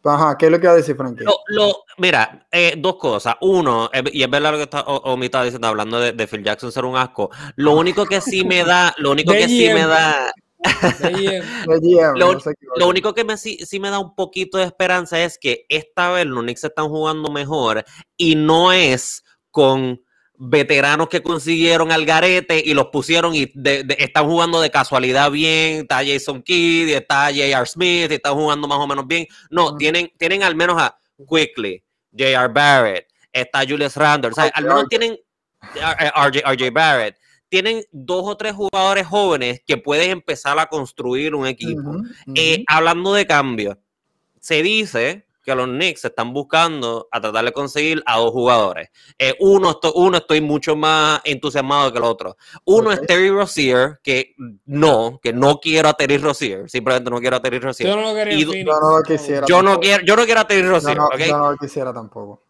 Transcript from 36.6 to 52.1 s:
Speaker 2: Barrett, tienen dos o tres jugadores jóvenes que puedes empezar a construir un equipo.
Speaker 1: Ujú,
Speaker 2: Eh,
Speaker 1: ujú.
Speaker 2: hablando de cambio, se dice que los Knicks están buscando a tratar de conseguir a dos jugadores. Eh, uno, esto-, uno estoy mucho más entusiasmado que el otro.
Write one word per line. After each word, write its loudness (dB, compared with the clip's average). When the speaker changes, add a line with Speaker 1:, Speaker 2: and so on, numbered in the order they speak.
Speaker 2:
Barrett, 0
tienen -2
dos -6
o -8
tres -8
jugadores -2
jóvenes -2
que 0
puedes -2
empezar -4
a 0
construir -6
un -4
equipo. -6
Speaker 1:
Ujú, -8
Speaker 2:
Eh, 2
Speaker 1:
ujú. -10
Speaker 2:
hablando 2
de 0
cambio, -2
se -2
dice -2
que -4
los -2
Knicks -4
están -8
buscando -2
a -4
tratar -2
de -2
conseguir -4
a 0
dos 2
jugadores. 0
Eh, 0
uno, 4
esto-, -2
uno 4
estoy 0
mucho -2
más 2
entusiasmado 0
que -6
el -2
otro. -4